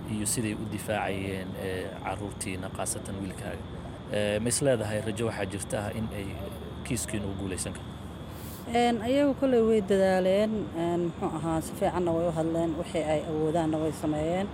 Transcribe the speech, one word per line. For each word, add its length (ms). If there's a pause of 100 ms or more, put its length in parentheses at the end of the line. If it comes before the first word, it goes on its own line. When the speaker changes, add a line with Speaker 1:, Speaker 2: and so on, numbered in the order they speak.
(100)
Speaker 1:
iyo 160
siday 280
u 140
difaacayeen, 880
ee, 320 (140)
carruurtiina, 680
khaasatan 480
wiilkaaga, 460 (460)
ee, 300
ma 100
is 140
leedahay 380
rajo 260
waxaa 200
jirta 340 (140)
in 180
ay 140 (560)
kiiskiina 440
u 80
guulaysan 380
karto? 180 (840)
Speaker 2:
Een, 280
ayagu 320
kolley 280
way 180
dadaaleen, 720 (220)
een, 280
muxuu 340
ahaa, 240
si 120
fiicanna 400
way 160
u 40
hadleen, 440
wixii 280
ay 200
awoodaanna 540
way 140
sameeyeen. 600